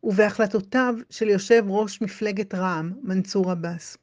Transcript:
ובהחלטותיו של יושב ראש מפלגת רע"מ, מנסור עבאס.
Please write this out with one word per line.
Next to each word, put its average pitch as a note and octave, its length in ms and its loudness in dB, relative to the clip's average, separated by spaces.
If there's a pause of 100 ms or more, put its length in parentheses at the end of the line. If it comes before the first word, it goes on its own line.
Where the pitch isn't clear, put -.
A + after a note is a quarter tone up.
ובהחלטותיו G#3+ 920 2 (160)
של - 180 -2
יושב G#3 400 4
ראש G3+ 320 -2
מפלגת G3+ 540 -4
רע"מ, F3+ 380 -2 (100)
מנסור F#3+ 480 -2
עבאס. E3+ 520 -8